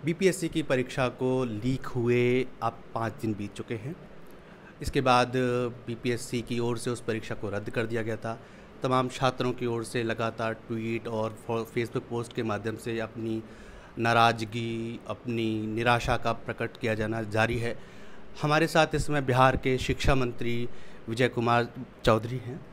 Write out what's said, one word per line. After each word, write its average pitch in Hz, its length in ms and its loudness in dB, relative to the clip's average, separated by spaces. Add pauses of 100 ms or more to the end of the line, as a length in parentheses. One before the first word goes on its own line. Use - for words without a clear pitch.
बीपीएससी 170 440 2
की 156 140 -2
परीक्षा 127 460 0
को 127 360 0
लीक 117 420 -2
हुए 123 600 4 (160)
अब - 220 -4 (100)
पाँच 113 180 -2 (100)
दिन 110 120 0
बीत 101 200 -6
चुके 117 200 -6
हैं। 120 220 -8 (840)
इसके 143 180 0
बाद 123 320 6 (540)
बीपीएससी 120 560 -2
की 120 160 -2
ओर 117 200 0
से 123 120 -4
उस 120 100 -4
परीक्षा 110 340 -4
को 104 160 -6
रद्द 107 200 -4
कर 113 160 -2
दिया 113 160 -2
गया 110 140 -4
था। 113 240 -6 (420)
तमाम 127 260 2
छात्रों 123 440 0
की 123 140 -4
ओर 117 180 -2
से 120 180 -2
लगातार 113 500 -2
ट्वीट 113 560 -4
और 110 380 -2
फो-, 113 200 -2
Facebook 120 420 -4
पोस्ट 117 240 -4
के 127 100 -4
माध्यम 110 340 -2
से 113 220 -4
अपनी 110 440 -4 (560)
नाराज़गी, 117 1080 2
अपनी 110 600 -2
निराशा 117 500 4
का 117 160 0
प्रकट - 440 -4
किया 110 180 0
जाना 110 280 -2
जारी 110 360 2
है। 117 200 -2 (640)
हमारे 156 240 4
साथ 156 280 6
इस 143 120 0
समय 147 140 2
बिहार 131 360 6
के 131 220 2
शिक्षा - 360 4
मंत्री 120 540 0 (400)
विजय 120 200 4
कुमार 120 400 4 (360)
चौधरी 113 320 4
हैं 120 360 -8